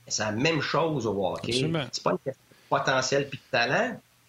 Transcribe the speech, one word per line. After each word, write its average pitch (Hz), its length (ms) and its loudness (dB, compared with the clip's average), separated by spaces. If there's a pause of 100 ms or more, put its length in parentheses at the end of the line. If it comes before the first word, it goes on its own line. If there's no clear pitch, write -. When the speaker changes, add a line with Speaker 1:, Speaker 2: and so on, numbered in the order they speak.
Speaker 1:
C'est - 160 -4
la 107 80 -2
même 143 300 2
chose 151 440 0
au 98 220 0
hockey. 82 240 -4
Speaker 2:
Absolument. 143 400 0
Speaker 1:
C'est - 120 -8
pas 165 80 0
une 185 80 -2
question - 300 -8
de - 280 -4
potentiel 139 500 2
puis - 120 -12
de - 120 -12
talent, 151 480 2 (300)